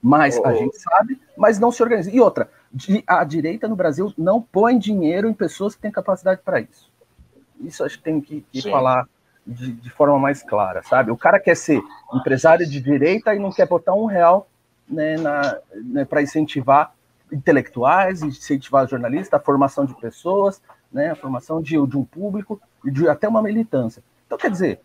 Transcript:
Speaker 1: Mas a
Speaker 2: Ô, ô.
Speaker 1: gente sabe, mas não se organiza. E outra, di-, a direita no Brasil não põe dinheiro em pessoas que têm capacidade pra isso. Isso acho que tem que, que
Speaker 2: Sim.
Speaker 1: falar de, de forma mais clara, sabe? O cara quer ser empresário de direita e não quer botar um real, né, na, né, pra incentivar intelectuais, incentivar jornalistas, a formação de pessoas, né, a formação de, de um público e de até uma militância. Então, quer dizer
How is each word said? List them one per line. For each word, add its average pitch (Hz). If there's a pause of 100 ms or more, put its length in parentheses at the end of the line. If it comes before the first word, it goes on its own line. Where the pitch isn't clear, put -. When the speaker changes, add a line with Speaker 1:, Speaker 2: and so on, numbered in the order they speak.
Speaker 1:
Mas 147
a 143
Speaker 2:
Ô, -
ô. 117
Speaker 1:
gente -
sabe, 226 (160)
mas 208
não 240
se 240
organiza. 214
E 233
outra, 190 (220)
di-, 190
a 165
direita 156
no 220
Brasil 180
não 190
põe 233
dinheiro 196
em 220
pessoas 202
que -
têm 107
capacidade 190
pra 170
isso. - (680)
Isso -
acho 147
que -
tem 160
que, 147
que 131
Speaker 2:
Sim. 139
Speaker 1:
falar 127 (380)
de, 120
de 117
forma 143
mais 139
clara, 92
sabe? 123
O 127
cara 185
quer 175
ser 139 (320)
empresário 175
de 139
direita 151
e 202
não 196
quer 185
botar 180
um 214
real, 185 (400)
né, 156
na, 143 (160)
né, 123
pra 147
incentivar 143 (380)
intelectuais, 151
incentivar 135
jornalistas, 139
a -
formação 139
de 127
pessoas, 190 (300)
né, 147
a 151
formação 139
de, 156 (120)
de 127
um 135
público 202 (240)
e 135
de 147
até 151
uma 220
militância. 220 (220)
Então, -
quer -
dizer 170